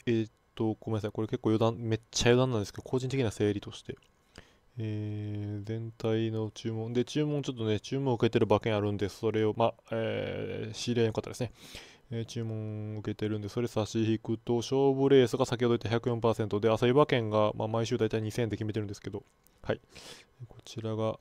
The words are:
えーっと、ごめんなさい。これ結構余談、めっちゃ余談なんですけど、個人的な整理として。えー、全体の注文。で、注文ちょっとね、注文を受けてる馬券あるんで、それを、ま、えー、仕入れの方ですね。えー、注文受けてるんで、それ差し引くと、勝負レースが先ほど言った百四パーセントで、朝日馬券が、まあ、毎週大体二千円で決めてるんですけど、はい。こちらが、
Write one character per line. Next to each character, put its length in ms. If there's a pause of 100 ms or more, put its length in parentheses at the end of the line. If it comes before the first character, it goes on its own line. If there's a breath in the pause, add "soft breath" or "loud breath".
え 40
ー 160
っ 40 (240)
と、 240
ご 80
め 60
ん 20
な 60
さ 80
い。 20
こ 100
れ 60
結 160
構 80
余 80
談、 180
め 200
っ 20 (100)
ち 160
ゃ 40
余 100
談 140
な 40
ん 40
で 40
す 80
け 40
ど、 120
個 80
人 100
的 160
な 60
整 240
理 80
と 100
し 120
て。 160 (800 loud breath)
え 800
ー、 40
全 260
体 400
の 200
注 200
文。 220
で、 100
注 220
文 160
ち 100
ょ 20
っ 40
と 80
ね、 160
注 180
文 140
を 20
受 120
け 20
て 100
る 60
馬 160
券 160
あ 20
る 140
ん 40
で、 120
そ 200
れ 140
を、 140
ま、 160 (180)
え 800
ー、 20
仕 180
入 100
れ 60
の 40
方 180
で 40
す 80
ね。 100 (600 loud breath)
え 100
ー、 40
注 200
文 540
受 120
け 20
て 140
る 120
ん 20
で、 80
そ 120
れ 60
差 180
し 240
引 100
く 180
と、 200
勝 360
負 160
レ 160
ー 20
ス 80
が 100
先 200
ほ 0
ど 60
言 40
っ 40
た 100
百 180
四 140
パ 100
ー 20
セ 120
ン 40
ト 120
で、 80
朝 160
日 80
馬 120
券 240
が、 260
ま 100
あ、 20
毎 200
週 100
大 100
体 140
二 100
千 120
円 60
で 60
決 80
め 80
て 80
る 60
ん 20
で 60
す 80
け 80
ど、 140 (400)
は 100
い。 80 (640 loud breath)
こ 160
ち 180
ら 140
が、 260